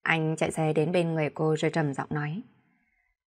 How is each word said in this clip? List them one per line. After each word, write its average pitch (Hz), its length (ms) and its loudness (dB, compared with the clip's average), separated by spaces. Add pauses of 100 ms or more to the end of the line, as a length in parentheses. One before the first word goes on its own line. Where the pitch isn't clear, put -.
Anh 160 360 2
chạy - 140 0
xe 156 220 0
đến 156 180 2
bên 170 220 2
người 156 200 0
cô 156 220 0
rồi 156 160 0
trầm 151 220 0
giọng - 160 -6
nói. 151 320 -4 (840)